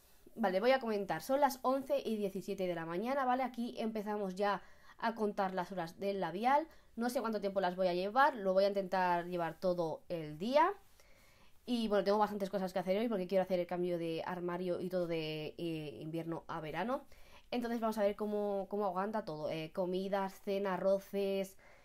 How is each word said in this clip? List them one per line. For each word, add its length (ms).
Vale, 240
voy 120
a 80
comentar, 420
son 200
las 200
once 420
y 140
diecisiete 480
de 100
la 100
mañana, 400
¿vale? 180
Aquí 340
empezamos 580
ya 260
a 160
contar 400
las 180
horas 280
del 200
labial. 480
No 140
sé 120
cuánto 180
tiempo 220
las 140
voy 120
a 60
llevar, 420
lo 180
voy 100
a 60
intentar 580
llevar 320
todo 500
el 280
día. 360
Y 220
bueno, 160
tengo 140
bastantes 320
cosas 240
que 60
hacer 180
hoy 100
porque 200
quiero 160
hacer 160
el 80
cambio 300
de 280
armario 540
y 100
todo 180
de, 500
eh, 440
invierno 460
a 140
verano. 440
Entonces 280
vamos 180
a 60
ver 120
cómo, 540
cómo 160
aguanta 380
todo, 260
eh, 240
comidas, 680
cena, 340
arroces, 840